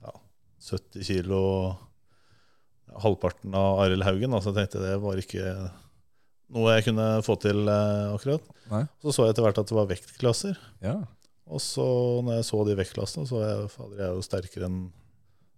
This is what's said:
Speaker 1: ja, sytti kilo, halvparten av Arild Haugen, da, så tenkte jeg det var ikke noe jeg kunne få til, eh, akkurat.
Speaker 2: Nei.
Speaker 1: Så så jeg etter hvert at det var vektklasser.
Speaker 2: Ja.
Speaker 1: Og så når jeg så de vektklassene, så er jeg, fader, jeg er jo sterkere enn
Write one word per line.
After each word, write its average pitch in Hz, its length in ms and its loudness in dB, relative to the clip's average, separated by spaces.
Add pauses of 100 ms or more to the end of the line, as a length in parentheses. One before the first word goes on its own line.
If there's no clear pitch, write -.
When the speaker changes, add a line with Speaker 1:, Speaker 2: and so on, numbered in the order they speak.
Speaker 1:
ja, - 80 -16 (480)
sytti - 440 -10
kilo, 95 760 0 (1200)
halvparten 95 560 0
av 98 280 2
Arild 95 200 2
Haugen, 101 300 2
da, 101 100 0
så 98 120 -2
tenkte 101 240 -2
jeg 95 80 -4
det 98 160 -2
var 95 180 -4
ikke 95 220 -8 (1120)
noe 113 200 4
jeg 110 140 4
kunne 110 180 2 (180)
få 110 160 2
til, 104 280 2
eh, 104 460 2
akkurat. 139 300 -4 (260)
Speaker 2:
Nei. 107 120 0 (180)
Speaker 1:
Så 151 120 -2
så 120 120 4
jeg 110 100 6
etter 113 100 4
hvert 104 160 4
at 98 80 -4
det 113 80 0
var 101 140 2
vektklasser. 127 640 -2 (240)
Speaker 2:
Ja. 110 140 -2 (520)
Speaker 1:
Og 156 140 -6
så - 240 -2 (400)
når 117 140 0
jeg 113 100 -2
så 107 160 2
de 104 120 2
vektklassene, 104 520 -4
så 117 120 -2
er 107 120 0
jeg, 104 200 -4
fader, 101 240 -16
jeg 98 100 -4
er 90 100 -2
jo 95 80 -6
sterkere 92 440 -6
enn 92 100 -4 (800)